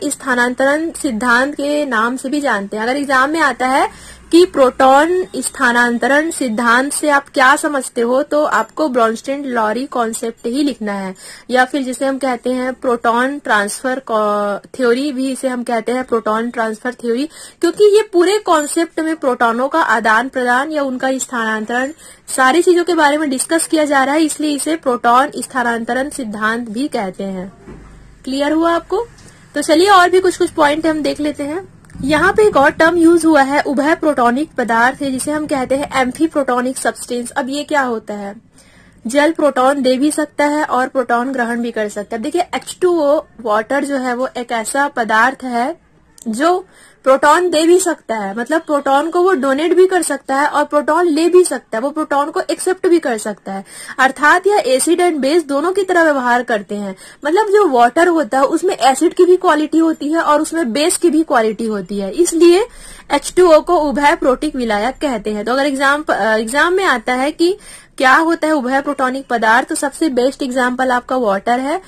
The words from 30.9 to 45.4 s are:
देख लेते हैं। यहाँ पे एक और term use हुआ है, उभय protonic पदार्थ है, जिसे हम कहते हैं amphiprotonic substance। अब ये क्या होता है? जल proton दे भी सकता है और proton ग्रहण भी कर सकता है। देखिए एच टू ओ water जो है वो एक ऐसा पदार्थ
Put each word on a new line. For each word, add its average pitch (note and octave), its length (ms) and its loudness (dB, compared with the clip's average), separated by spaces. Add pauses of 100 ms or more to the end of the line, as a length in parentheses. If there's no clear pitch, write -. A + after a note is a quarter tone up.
देख C#4 180 -4
लेते D4 220 -4
हैं। D#4 360 -10 (240)
यहाँ D4+ 300 2
पे G#4+ 140 4
एक F#4 100 2
और C#4+ 140 4
term E4 260 2
use E4 300 4
हुआ D4+ 160 6
है, C#4 200 0
उभय C#4+ 320 0
protonic C#4 640 0
पदार्थ A#3 440 0
है, C#4 80 -2
जिसे C4 200 -4
हम D4+ 160 -4
कहते C4 280 -2
हैं C4+ 300 -2
amphiprotonic C4 760 -2
substance। A#3+ 520 -6
अब C4+ 180 -6
ये C#4+ 160 -6
क्या D4 160 -2
होता A3+ 340 -6
है? G3+ 220 -12 (720)
जल C#4+ 260 2
proton C#4 500 2
दे B3+ 140 2
भी C#4+ 140 2
सकता D4+ 340 -2
है D4 200 0
और B3+ 240 -2
proton B3 440 -2
ग्रहण A#3+ 280 -4
भी A#3+ 100 -4
कर A3 180 -4
सकता G#3 280 -10
है। A3+ 60 -8
देखिए D4+ 200 -2
एच - 380 -10
टू F4 200 2
ओ D4 240 2 (160)
water A3+ 440 -2
जो C#4 120 -4
है B3+ 180 -4
वो B3+ 220 -4
एक B3 160 -8
ऐसा A#3+ 360 -2
पदार्थ A#3 560 0